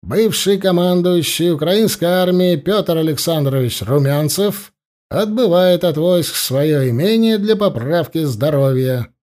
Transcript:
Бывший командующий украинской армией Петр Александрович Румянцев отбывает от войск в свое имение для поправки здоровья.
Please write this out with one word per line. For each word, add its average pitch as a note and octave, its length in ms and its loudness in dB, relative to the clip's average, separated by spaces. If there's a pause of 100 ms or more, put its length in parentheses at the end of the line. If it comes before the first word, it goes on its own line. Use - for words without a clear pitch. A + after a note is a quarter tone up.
Бывший G3 580 0
командующий F3 920 2
украинской E3+ 540 0
армией F3+ 500 2
Петр F#3+ 400 -2
Александрович C#3+ 840 -2
Румянцев D3 920 -2 (380)
отбывает F#3 760 2
от E3 140 0
войск F3 380 0
в - 40 -4
свое C#3 500 0
имение A3 480 2
для G#3 200 0
поправки D#3+ 680 -2
здоровья. C3 840 0 (140)